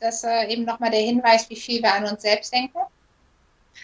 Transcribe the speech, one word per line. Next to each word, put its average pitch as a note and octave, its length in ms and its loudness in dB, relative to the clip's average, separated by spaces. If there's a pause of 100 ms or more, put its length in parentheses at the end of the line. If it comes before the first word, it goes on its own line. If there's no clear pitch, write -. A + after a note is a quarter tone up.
dass, A3+ 220 -4
äh, A3+ 240 0
eben A#3 180 -4
nochmal A3+ 260 -2
der G#3+ 100 2
Hinweis, A#3 480 4
wie A3+ 80 -12
viel A#3 260 -4
wir G3+ 100 4
an G3+ 120 0
uns G#3 180 -6
selbst G#3+ 300 0
denken. B3+ 260 -4 (1040)